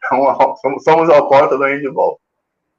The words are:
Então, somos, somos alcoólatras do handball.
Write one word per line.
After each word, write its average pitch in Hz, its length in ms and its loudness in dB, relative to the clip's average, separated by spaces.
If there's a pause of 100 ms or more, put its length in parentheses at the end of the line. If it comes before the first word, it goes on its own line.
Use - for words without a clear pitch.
Então, 131 520 -2
somos, 139 260 -6
somos 165 260 2
alcoólatras 143 500 2
do 139 60 -2
handball. 139 560 -4 (580)